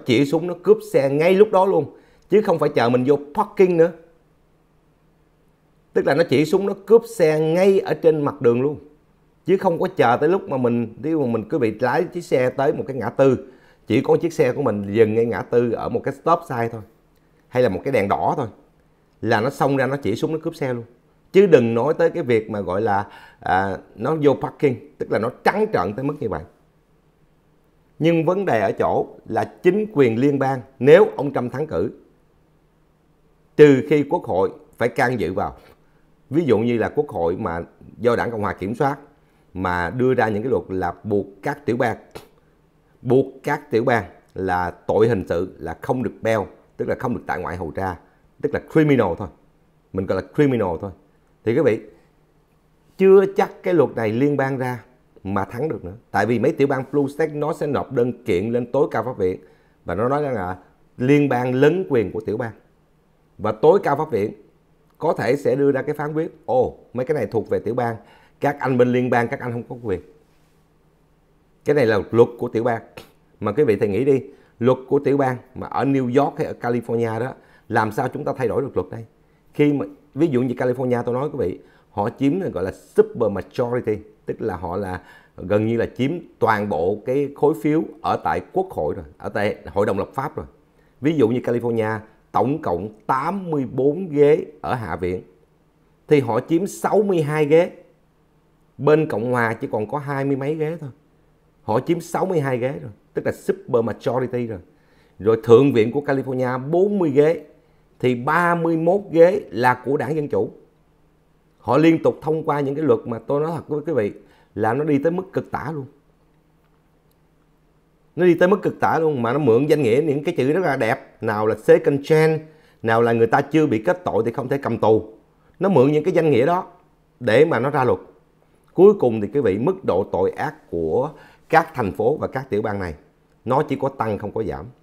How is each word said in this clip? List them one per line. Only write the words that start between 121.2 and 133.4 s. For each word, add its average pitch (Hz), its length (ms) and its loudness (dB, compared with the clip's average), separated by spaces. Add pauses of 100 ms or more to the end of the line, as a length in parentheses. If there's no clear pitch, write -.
nào 107 260 -2
là 107 80 0
second 160 480 4
chance, 156 400 2 (400)
nào 113 180 2
là 117 120 2
người 113 140 4
ta 139 140 2
chưa 151 260 0
bị 110 160 0
kết 175 200 -2
tội 101 220 0
thì 120 60 -2
không 127 180 -8
thể 139 80 0
cầm 117 200 -4
tù. 107 320 2 (500)
Nó - 100 0
mượn 135 220 4
những 151 120 0
cái 170 100 0
danh 160 180 4
nghĩa 123 140 4
đó 175 220 -2 (520)
để 120 260 4
mà 147 140 0
nó 131 100 -2
ra 143 140 0
luật. 107 160 0 (720)
Cuối 202 200 8
cùng 120 280 0
thì 101 120 -4
quý 143 60 0
vị, 104 180 2
mức 123 280 -2
độ 92 260 0
tội 92 200 0
ác - 380 -10
của 85 420 -2 (380)
các 160 240 2
thành 104 180 -4
phố 123 260 -2
và 95 100 -6
các - 220 -10
tiểu 101 120 -2
bang 104 180 -6
này 90 140 -6 (520)